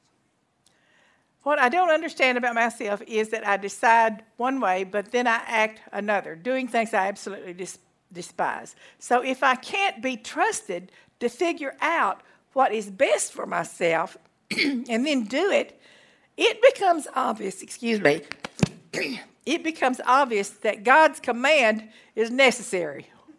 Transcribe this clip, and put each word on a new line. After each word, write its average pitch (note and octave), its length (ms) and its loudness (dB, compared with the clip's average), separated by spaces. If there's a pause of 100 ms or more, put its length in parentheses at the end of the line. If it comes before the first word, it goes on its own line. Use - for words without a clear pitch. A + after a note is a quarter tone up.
(1400)
What D4 160 2
I B3 80 6
don't F4 220 4
understand D#4 460 2
about A#3+ 200 -2
myself A3+ 500 -2
is A3 220 -2
that A3 180 -6
I G3+ 100 2
decide A3 680 2 (120)
one C4 240 -2
way, F#3+ 220 0
but G3 300 -6
then B3 160 0
I A3+ 180 2
act A3 340 -2 (120)
another, G3+ 420 -4
doing B3+ 320 -4
things A3+ 260 -2
I F#3+ 140 2
absolutely G3+ 480 -10
dis-, F3+ 240 -12 (340)
despise. E3+ 600 -6 (240)
So B3 240 0
if C4 220 -2
I C4 100 4
can't F#4+ 480 -4
be B3+ 140 -4
trusted G#3 760 -4 (300)
to A#3+ 80 0
figure E4 520 -4
out C#4+ 400 -2 (320)
what C4 200 2
is G#3 180 -6
best C#4+ 420 0
for - 140 -10
myself E3+ 720 -2 (340)
<clears throat> - 80 -6
and A#3+ 480 -2
then C#4 160 0
do D4 300 0
it, - 280 0 (560)
it A4 240 0
becomes F#4 540 4
obvious, A3 480 -4
excuse A3+ 380 -4
me, D#3 220 4 (720)
<clears throat> - 280 -6 (260)
it E4 160 -2
becomes D4+ 420 -2
obvious A#3+ 460 2
that G#3 320 -4
God's C#4+ 380 6
command A#3+ 680 2 (280)
is A3+ 160 -2
necessary. F#3 760 0 (320)